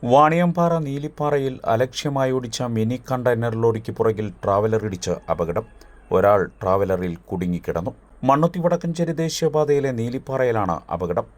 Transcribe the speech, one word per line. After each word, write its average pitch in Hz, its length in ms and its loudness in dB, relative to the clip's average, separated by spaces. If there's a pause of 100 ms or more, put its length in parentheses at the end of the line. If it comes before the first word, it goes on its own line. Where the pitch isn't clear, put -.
വാണിയമ്പാറ 165 640 4 (120)
നീലിപ്പാറയിൽ 143 680 -2 (160)
അലക്ഷ്യമായി 131 640 0
ഓടിച്ച 123 240 -6 (160)
മിനി 110 220 0 (100)
കണ്ടെയ്നർ 120 460 0 (100)
ലോറിക്ക് 113 340 0
പുറകിൽ 107 300 0 (160)
ട്രാവലർ 107 440 2
ഇടിച്ച് 92 260 -4 (180)
അപകടം. 82 340 -2 (500)
ഒരാൾ 101 240 6 (220)
ട്രാവലറിൽ 92 520 0 (160)
കുടുങ്ങിക്കിടന്നു. 87 600 -4 (380)
മണ്ണുത്തി 160 340 2
വടക്കഞ്ചേരി 170 500 -2 (100)
ദേശീയപാതയിലെ 147 760 0
നീലിപ്പാറയിലാണ് 117 760 0 (180)
അപകടം. 87 300 -2 (120)